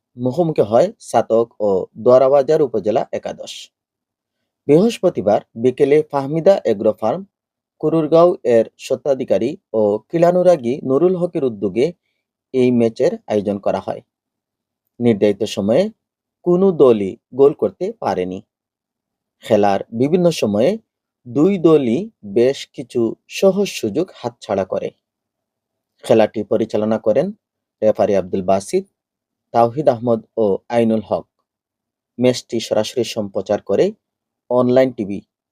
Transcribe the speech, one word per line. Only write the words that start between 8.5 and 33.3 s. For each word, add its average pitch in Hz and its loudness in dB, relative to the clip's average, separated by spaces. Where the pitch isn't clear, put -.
স্বত্বাধিকারী 127 -2
ও 110 0
কিলানুরাগী 170 0
নুরুল 151 2
হকের 170 -4
উদ্যোগে 107 -2
এই 127 4
ম্যাচের 117 0
আয়োজন 101 -2
করা 98 -4
হয়। - -10
নির্ধারিত 107 2
সময়ে 113 0
কোনো 180 2
দলই 113 4
গোল 139 4
করতে 117 -6
পারেনি। 92 -4
খেলার 101 2
বিভিন্ন 175 2
সময়ে 113 0
দুই 147 0
দলই 151 2
বেশ 123 2
কিছু 127 -8
সহজ 196 2
সুযোগ 113 -4
হাতছাড়া 101 -6
করে। - -6
খেলাটি 110 2
পরিচালনা 110 -2
করেন 127 0
রেফারি 104 2
আব্দুল 92 -4
বাসিত, 95 -2
তাওহিদ 120 0
আহমদ 117 0
ও 110 0
আইনুল 110 0
হক। 87 -4
ম্যাচটি 123 -2
সরাসরি 110 -4
সম্প্রচার 101 -4